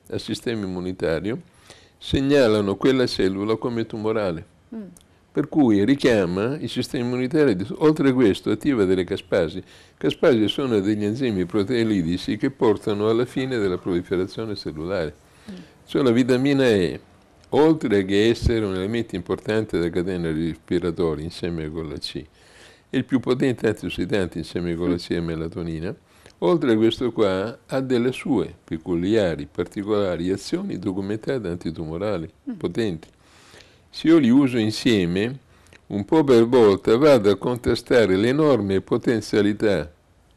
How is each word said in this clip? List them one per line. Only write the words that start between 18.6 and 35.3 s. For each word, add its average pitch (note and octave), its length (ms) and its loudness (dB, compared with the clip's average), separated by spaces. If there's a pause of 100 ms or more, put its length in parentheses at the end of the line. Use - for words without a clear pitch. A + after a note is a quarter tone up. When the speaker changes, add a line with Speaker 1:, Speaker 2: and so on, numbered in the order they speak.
Speaker 1:
un F#2+ 120 -2
elemento A2 400 -4
importante G2+ 640 -2
della E2+ 100 0
catena F2 420 -2
respiratoria D#2+ 920 -2
insieme E2+ 480 -8
con D#2+ 180 -8
la C#2+ 80 -10
C, - 260 -10 (680)
è - 40 -4
il C3 100 -2
più C3+ 140 0
potente B2+ 480 0
antiossidante F#2 680 -2
insieme F2 380 -6
con F2 160 -2
la F2 60 0
C - 120 -12
e E2+ 100 -2
melatonina, E2 760 -8 (440)
oltre D3+ 340 2
a - 20 6
questo A#2 360 2
qua G2+ 540 0
ha C3+ 160 -4
delle B2+ 300 0
sue G#2+ 420 -4 (100)
peculiari, E2+ 880 -2
particolari G2 800 -4
azioni E3 480 -6
documentate G2+ 680 -6
antitumorali, E2+ 840 -6 (220)
Speaker 2:
Mm. - 20 -10
Speaker 1:
potenti. G2 540 -6 (880)
Se - 120 -4
io E3 100 8
li B2 140 4
uso B2+ 260 4
insieme, G#2+ 800 0 (500)